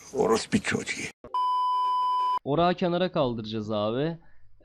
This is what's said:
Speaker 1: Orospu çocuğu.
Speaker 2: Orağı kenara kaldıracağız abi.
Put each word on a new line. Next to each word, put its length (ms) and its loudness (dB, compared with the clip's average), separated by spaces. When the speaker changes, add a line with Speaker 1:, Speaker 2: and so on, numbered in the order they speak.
Speaker 1:
Orospu 440 2
çocuğu. 400 -2
Speaker 2:
Orağı 300 2
kenara 380 0
kaldıracağız 600 -2
abi. 460 0